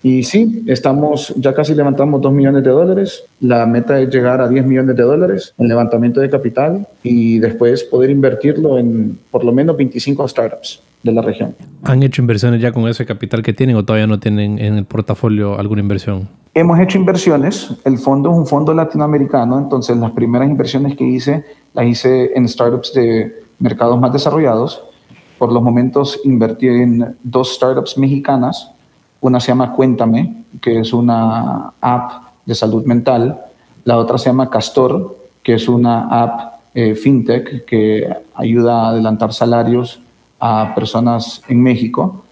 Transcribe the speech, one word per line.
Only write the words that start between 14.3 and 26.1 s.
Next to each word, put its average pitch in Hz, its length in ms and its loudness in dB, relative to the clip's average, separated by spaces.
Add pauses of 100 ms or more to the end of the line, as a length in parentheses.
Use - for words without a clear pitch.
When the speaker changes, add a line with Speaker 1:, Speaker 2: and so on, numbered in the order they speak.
Speaker 2:
en 107 160 0
el 101 80 -2
portafolio 104 760 -2
alguna 104 220 -2
inversión? 101 480 -4 (260)
Speaker 1:
Hemos 170 280 4
hecho 190 160 2
inversiones. 165 720 0 (160)
El 135 120 2
fondo 135 340 0
es 170 60 4
un 160 80 2
fondo 151 280 0
latinoamericano, 147 840 0
entonces 135 380 -2
las 117 160 -2
primeras 120 380 0
inversiones 139 480 -2
que 131 80 -2
hice, 127 400 -2 (280)
las 123 120 0
hice 127 500 2
en 123 140 2
startups 120 440 -2
de 113 400 0 (240)
mercados 120 440 0
más 131 100 2
desarrollados, 139 680 0 (640)
por 117 80 0
los 120 100 2
momentos 127 640 0